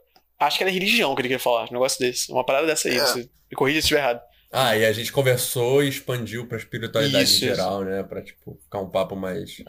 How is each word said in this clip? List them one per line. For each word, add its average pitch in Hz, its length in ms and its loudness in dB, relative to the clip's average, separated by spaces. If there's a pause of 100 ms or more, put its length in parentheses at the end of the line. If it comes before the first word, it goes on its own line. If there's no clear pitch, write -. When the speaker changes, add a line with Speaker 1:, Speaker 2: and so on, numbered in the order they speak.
(400)
Speaker 1:
acho 147 180 2
que 185 60 -2
era 190 80 2
religião 190 420 2
que 131 80 0
ele 123 80 -4
queria 127 100 -2
falar, 117 300 0
um - 40 -10
negócio 127 260 0
desse, 123 320 -2
uma 127 120 2
parada 139 220 2
dessa 156 240 0
aí, 123 80 0
Speaker 2:
É. 143 80 2
Speaker 1:
você 127 140 0
me - 360 -14
corrija 143 260 2
se - 40 0
estiver 151 160 4
errado. 123 180 0 (360)
Speaker 3:
Ah, 120 220 2
e 110 80 4
a 110 80 6
gente 117 180 -4
conversou 131 720 2
e 143 60 2
expandiu 120 580 -6
pra 117 120 -6
espiritualidade 110 640 0
Speaker 1:
Isso, - 200 4
Speaker 3:
em 131 40 0
Speaker 1:
isso. 98 80 0
Speaker 3:
geral, 95 280 -2
né, 95 200 -2
pra, 95 200 -10
tipo, - 400 -20
ficar - 180 -10
um 92 80 -8
papo 95 260 -2
mais 95 520 -8